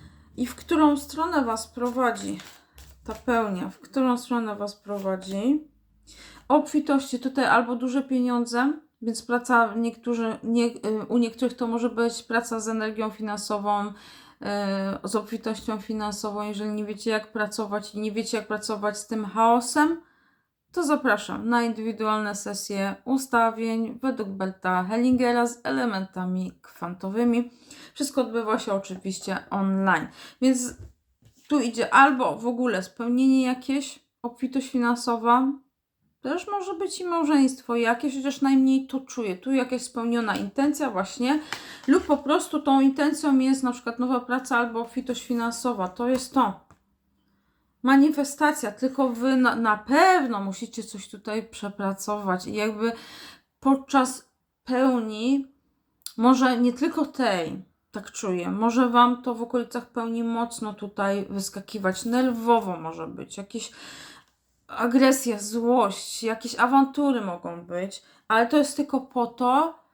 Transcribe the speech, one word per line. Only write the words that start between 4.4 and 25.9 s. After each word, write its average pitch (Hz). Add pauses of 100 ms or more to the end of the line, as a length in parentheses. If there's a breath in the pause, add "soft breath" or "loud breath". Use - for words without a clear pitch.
was 202
prowadzi? 196 (840 loud breath)
Obfitości 285
tutaj 262
albo 240
duże 254
pieniądze, 247 (300)
więc 226
praca 240
niektórzy, 233
nie, 233
y, 214
u 240
niektórych 233
to 240
może 233
być 233
praca 226
z 214
energią 220
finansową, 208
y, 202 (1120 loud breath)
z 196
obfitością 214
finansową. 208
Jeżeli 208
nie 214
wiecie, 208
jak 214
pracować 208
i 208
nie 214
wiecie, 220
jak 214
pracować 208
z -
tym 220
chaosem, 240 (720 soft breath)
to 349
zapraszam 220
na 240
indywidualne 214
sesje 196 (100)
ustawień 226
według 247
Berta 185
Hellingera 240
z 240
elementami 190 (100)